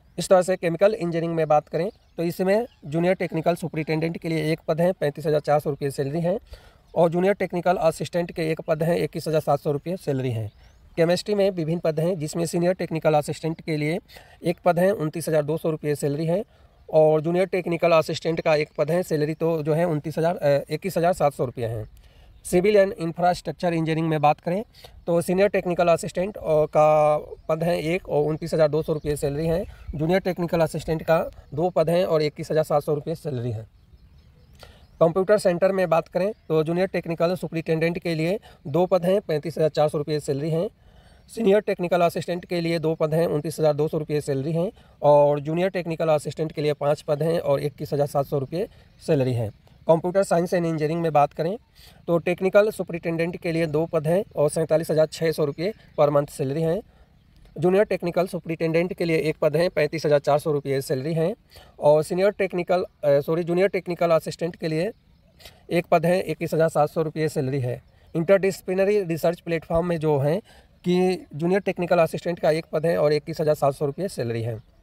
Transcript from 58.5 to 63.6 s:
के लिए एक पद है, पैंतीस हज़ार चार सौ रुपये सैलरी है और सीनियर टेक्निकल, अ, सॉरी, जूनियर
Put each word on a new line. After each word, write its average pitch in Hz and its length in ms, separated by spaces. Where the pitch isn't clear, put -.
के 180 120
लिए 165 120
एक 156 240
पद 151 160
है, 175 120
पैंतीस 151 360
हज़ार 147 140
चार 143 200
सौ 160 120
रुपये 139 300
सैलरी 139 320
है 165 200
और 151 240
सीनियर 190 260
टेक्निकल, 185 560
अ, 143 160
सॉरी, 160 240
जूनियर 175 240